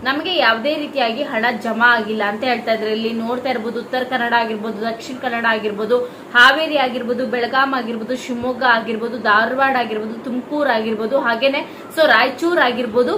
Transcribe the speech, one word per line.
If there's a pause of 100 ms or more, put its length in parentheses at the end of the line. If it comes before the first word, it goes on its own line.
ನಮಗೆ (120)
ಯಾವುದೇ (100)
ರೀತಿಯಾಗಿ (100)
ಹಣ (200)
ಜಮಾ
ಆಗಿಲ್ಲ
ಅಂತ
ಹೇಳ್ತಾ
ಇದ್ದಾರೆ.
ಇಲ್ಲಿ (120)
ನೋಡ್ತಾ
ಇರ್ಬೋದು,
ಉತ್ತರ (100)
ಕನ್ನಡ (100)
ಆಗಿರ್ಬೋದು,
ದಕ್ಷಿಣ
ಕನ್ನಡ
ಆಗಿರ್ಬೋದು, (380)
ಹಾವೇರಿ
ಆಗಿರ್ಬೋದು,
ಬೆಳಗಾಂ (100)
ಆಗಿರ್ಬೋದು,
ಶಿವಮೊಗ್ಗ (140)
ಆಗಿರ್ಬೋದು, (120)
ಧಾರವಾಡ
ಆಗಿರ್ಬೋದು, (100)
ತುಮಕೂರು
ಆಗಿರ್ಬೋದು, (100)
ಹಾಗೇನೆ, (340)
so, (120)
ರಾಯಚೂರು
ಆಗಿರ್ಬೋದು